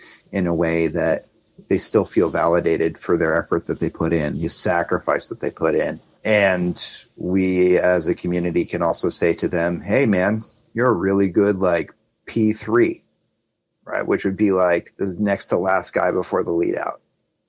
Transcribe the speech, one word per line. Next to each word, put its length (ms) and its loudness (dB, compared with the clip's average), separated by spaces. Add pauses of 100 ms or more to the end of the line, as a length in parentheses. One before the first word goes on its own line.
(300)
in 160 -2
a 80 0
way 340 0
that 320 -2 (500)
they 80 2
still 260 2
feel 240 0
validated 720 0
for 180 0
their 220 0
effort 280 -4
that 140 -6
they 80 -2
put 240 -4
in, 260 -2
the 100 -4
sacrifice 800 0
that 120 -12
they 100 -4
put 240 0
in? 260 -2 (220)
And 560 2 (380)
we 600 2
as 300 2
a 60 0
community 520 -2
can 160 -4
also 260 2
say 260 2
to 140 -2
them, 320 -2
"Hey, 240 2
man, 380 2 (320)
you're 160 2
a 20 4
really 360 2
good, 280 2
like, 380 0 (320)
P 260 2
three," 500 0 (800)
right? 220 -6
Which 200 -2
would 100 -2
be, 160 2
like, 460 0
the 200 -4
next 280 -2
to 100 0
last 380 0
guy 160 0
before 320 -2
the 100 -4
lead 240 0
out 240 -8 (480)